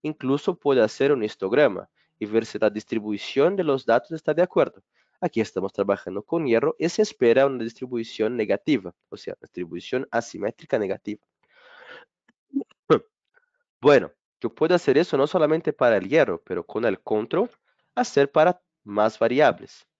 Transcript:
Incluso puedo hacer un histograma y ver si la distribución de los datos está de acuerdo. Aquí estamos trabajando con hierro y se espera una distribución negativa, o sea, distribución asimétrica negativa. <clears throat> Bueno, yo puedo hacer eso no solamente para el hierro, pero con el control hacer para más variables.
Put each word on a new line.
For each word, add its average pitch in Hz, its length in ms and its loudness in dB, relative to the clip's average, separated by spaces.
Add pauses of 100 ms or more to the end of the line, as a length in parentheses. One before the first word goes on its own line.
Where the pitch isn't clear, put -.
Incluso 147 580 -4
puedo 131 240 4
hacer 135 300 0
un 123 100 -2
histograma 104 640 0 (300)
y 104 60 -6
ver 110 200 0
si - 140 -10
la 110 100 2
distribución 107 840 -4
de 190 80 -4
los 139 220 -2
datos 117 260 0
está 160 220 -4
de 156 80 0
acuerdo. - 420 -2 (380)
Aquí 156 200 -2
estamos 98 320 -4
trabajando 98 500 -4
con - 220 -4
hierro 123 340 2
y 165 100 -2
se - 120 -2
espera 131 440 4
una 131 180 -4
distribución 117 720 -6
negativa, 101 580 -2 (160)
o 101 80 -14
sea, - 240 -12
distribución 87 680 -8
asimétrica 113 680 -4
negativa. 101 420 -6 (1700)
<clears throat> 147 200 2 (720)
Bueno, 123 300 4 (300)
yo 120 120 -6
puedo 165 220 2
hacer 139 220 2
eso 156 200 0
no 139 100 2
solamente 156 460 0
para 117 240 2
el 95 120 -4
hierro, 123 340 2
pero 87 220 -8
con 113 200 -6
el 101 160 -2
control 123 480 -2 (460)
hacer 143 360 0
para 170 300 2 (220)
más 104 360 0
variables. 120 680 0 (120)